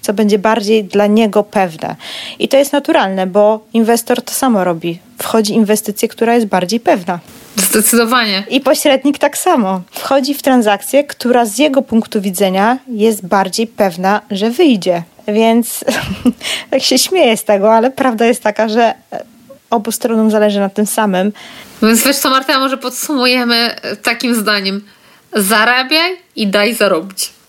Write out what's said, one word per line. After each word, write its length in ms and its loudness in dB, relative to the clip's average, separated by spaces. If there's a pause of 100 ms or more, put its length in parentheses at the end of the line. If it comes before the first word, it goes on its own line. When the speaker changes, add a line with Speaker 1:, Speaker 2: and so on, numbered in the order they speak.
Speaker 1:
co 120 -2
będzie 260 2
bardziej 460 2
dla 220 2
niego 360 2
pewne. 540 -4 (420)
I 100 -2
to 80 2
jest 160 2
naturalne, 540 0
bo 340 2 (120)
inwestor 500 0
to 100 -12
samo 320 0
robi. 340 -4 (200)
Wchodzi 340 0
w 40 0
inwestycję, 520 0
która 260 0
jest 120 2
bardziej 340 -2
pewna. 380 -2 (380)
Speaker 2:
Zdecydowanie. 920 0
Speaker 1:
I 100 0
pośrednik 580 2
tak 200 0
samo. 520 0
Wchodzi 440 -2
w 80 -10
transakcję, 640 2
która 420 0
z 120 -6
jego 240 2
punktu 380 -2
widzenia 580 0 (100)
jest 380 0
bardziej 400 0
pewna, 540 -2 (100)
że 200 -2
wyjdzie. 520 0 (260)
Więc 560 0 (360)
<laughs> 500 -12
tak 120 0
się 160 0
śmieję 380 2
z 80 -10
tego, 300 2
ale 160 4
prawda 360 0
jest 160 0
taka, 260 -2
że 260 0 (760)
obu 220 -2
stronom 380 0
zależy 300 2
na 80 0
tym 180 -2
samym. 460 0 (500)
Speaker 2:
Więc 240 2
wiesz 100 0
co, 140 -2
Marta, 280 0
może 200 -2
podsumujemy 960 -2 (280)
takim 320 -2
zdaniem. 460 -2 (520)
Zarabiaj 840 0 (200)
i 100 -2
daj 280 0
zarobić. 760 -2